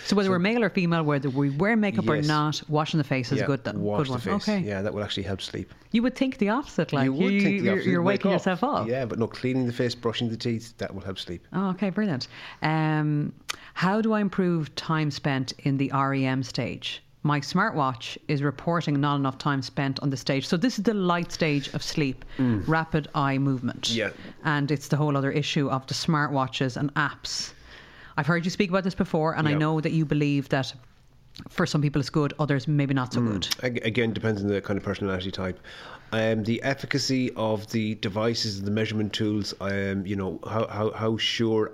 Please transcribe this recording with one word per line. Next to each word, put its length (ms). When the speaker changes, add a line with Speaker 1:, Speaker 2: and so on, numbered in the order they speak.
Speaker 1:
So 100
whether 120
Speaker 2:
so 40
Speaker 1:
we're 80
male 240
or 60
female, 340
whether 260
we 200
wear 260
makeup 320
or 80
Speaker 2:
Yes. 120
Speaker 1:
not, 420
washing 300
the 40
face 300
is 60
Speaker 2:
Yeah, 60
Speaker 1:
good 200
then. 160
Speaker 2:
wash 160
Speaker 1:
Good 100
Speaker 2:
the 40
Speaker 1:
one. 100
Speaker 2:
face. 120
Speaker 1:
Okay. 100
Speaker 2:
Yeah, 220
that 120
will 100
actually 200
help 180
sleep. 320
Speaker 1:
You 120
would 120
think 220
the 120
opposite, 440
like, 120
Speaker 2:
You 80
would 200
Speaker 1:
you, 80
Speaker 2:
think 180
the 60
Speaker 1:
you're, 80
Speaker 2:
opposite. 160
Speaker 1:
you're 120
Speaker 2:
Wake 220
Speaker 1:
waking 80
Speaker 2:
up. 80
Speaker 1:
yourself 240
up. 240
Speaker 2:
Yeah, 160
but 160
no, 80
cleaning 380
the 80
face, 200
brushing 360
the 80
teeth, 400
that 160
will 80
help 180
sleep. 320
Speaker 1:
Oh, 200
okay, 180
brilliant. 400
Um, 720
how 260
do 140
I 80
improve 540
time 360
spent 480
in 180
the 140
R 240
E 100
M 160
stage? 600
My 180
smartwatch 760
is 120
reporting 600
not 160
enough 200
time 240
spent 380
on 120
the 60
stage. 300
So 80
this 240
is 60
the 80
light 400
stage 400
of 100
sleep, 400
Speaker 2:
Mm. 300
Speaker 1:
rapid 460
eye 240
movement. 540
Speaker 2:
Yeah. 200
Speaker 1:
And 260
it's 160
the 100
whole 200
other 140
issue 380
of 180
the 60
smartwatches 840
and 160
apps. 580
I've 100
heard 160
you 80
speak 180
about 140
this 100
before, 440
and 100
I 40
Speaker 2:
Yeah. 80
Speaker 1:
know 220
that 120
you 120
believe 440
that 240
for 180
some 160
people 200
it's 80
good, 300
others 280
maybe 260
not 200
so 80
Speaker 2:
Mm. 100
Speaker 1:
good. 160
Speaker 2:
Ag-, 220
again, 280
depends 280
on 80
the 100
kind 180
of 60
personality 480
type. 280
Um, 300
the 200
efficacy 760
of 340
the 240
devices 640
and 100
the 40
measurement 420
tools, 480
um, 440
you 100
know, 300
how, 220
how, 240
how 260
sure 560